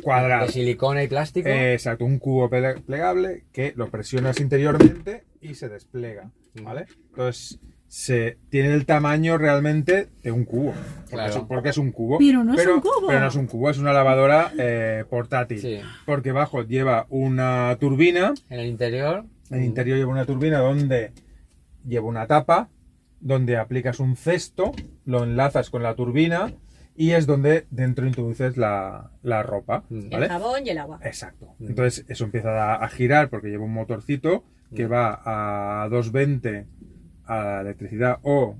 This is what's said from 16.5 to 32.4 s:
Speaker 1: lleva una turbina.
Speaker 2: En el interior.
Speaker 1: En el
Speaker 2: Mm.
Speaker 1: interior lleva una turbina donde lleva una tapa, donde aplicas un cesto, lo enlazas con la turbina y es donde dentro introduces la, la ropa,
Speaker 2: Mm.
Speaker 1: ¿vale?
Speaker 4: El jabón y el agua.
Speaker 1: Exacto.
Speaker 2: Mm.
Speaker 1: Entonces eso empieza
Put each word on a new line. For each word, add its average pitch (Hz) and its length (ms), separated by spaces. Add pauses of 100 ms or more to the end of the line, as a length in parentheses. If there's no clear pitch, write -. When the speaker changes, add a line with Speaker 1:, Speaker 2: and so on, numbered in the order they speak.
Speaker 1:
lleva 131 460
una 127 720
turbina. 175 540 (160)
Speaker 2:
En 127 100
el 120 80
interior. 123 560 (260)
Speaker 1:
En 131 100
el - 20
Speaker 2:
Mm. 127 60
Speaker 1:
interior 123 300
lleva 131 140
una 131 140
turbina 143 340
donde 131 540 (720)
lleva 117 200
una 113 200
tapa, 165 420 (500)
donde 127 380
aplicas 123 420
un 131 160
cesto, 180 580 (320)
lo 123 180
enlazas 127 480
con 123 100
la 113 140
turbina 165 580 (420)
y 160 160
es 165 140
donde 147 460
dentro 123 340
introduces 123 520
la, 101 520 (140)
la 113 200
ropa, 104 460
Speaker 2:
Mm. 107 220
Speaker 1:
¿vale? 117 140
Speaker 4:
El 196 60
jabón 240 360
y - 20
el 165 80
agua. 151 260
Speaker 1:
Exacto. - 540
Speaker 2:
Mm. 113 120
Speaker 1:
Entonces 120 400
eso 120 160
empieza 110 480